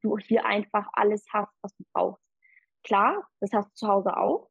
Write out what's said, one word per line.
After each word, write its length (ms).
du 160
hier 280
einfach 460
alles 400
hast, 200
was 140
du 160
brauchst. 300
Klar, 420
das 120
hast 180
du 40
zu 140
Hause 280
auch 340